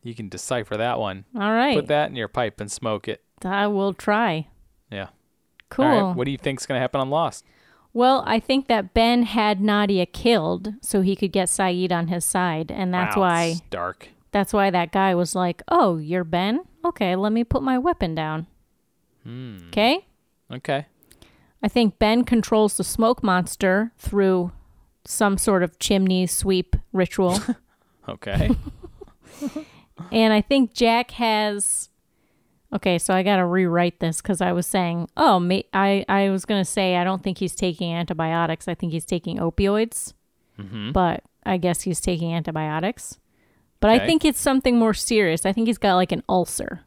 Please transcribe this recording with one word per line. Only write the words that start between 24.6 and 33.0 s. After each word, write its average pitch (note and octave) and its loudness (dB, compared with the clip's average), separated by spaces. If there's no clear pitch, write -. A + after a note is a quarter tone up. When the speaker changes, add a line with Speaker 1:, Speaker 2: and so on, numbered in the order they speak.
Speaker 2:
some G3+ 0
sort G3 2
of F3 -4
chimney F#3 2
sweep F#3 0
ritual. F#3 0
Speaker 1:
<laughs> - -8
Okay. - -2
Speaker 2:
<laughs> - -4
And A3 4
I G#3+ 4
think C4+ 2
Jack A#3 2
has, G#3+ -2
okay, F3+ 0
so F#3 0